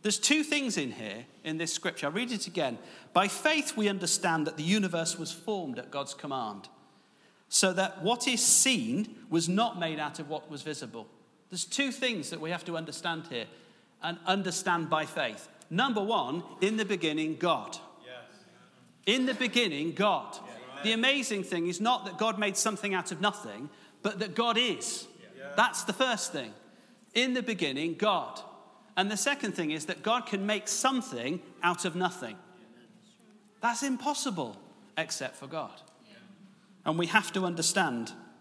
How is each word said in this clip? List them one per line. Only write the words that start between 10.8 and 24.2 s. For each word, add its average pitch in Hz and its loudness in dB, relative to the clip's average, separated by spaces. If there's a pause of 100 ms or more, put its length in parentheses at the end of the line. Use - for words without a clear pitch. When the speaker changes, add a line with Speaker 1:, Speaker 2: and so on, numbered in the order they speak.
Speaker 1:
There's 180 -4
two 269 0
things 226 -2
that 160 -8
we 160 -4
have 170 -4
to 170 -4
understand 165 -6
here 117 -6 (520)
and 170 -6
understand 180 2
by 156 4
faith. 135 -4 (220)
Number 214 2
one, 170 0 (160)
in 208 4
the 220 2
beginning, 160 0
God. 135 0 (260)
Speaker 2:
Yes. 123 -18 (600)
Speaker 1:
In 254 4
the 262 2
beginning, 196 2
God. 180 2
Speaker 2:
Yes. - -14
Speaker 1:
The 220 4
amazing 226 2
thing 170 0
is 175 -2
not 233 2
that 185 -8
God 220 2
made 202 0
something 202 0
out 175 -2
of 156 -6
nothing, 131 -2 (320)
but 196 -2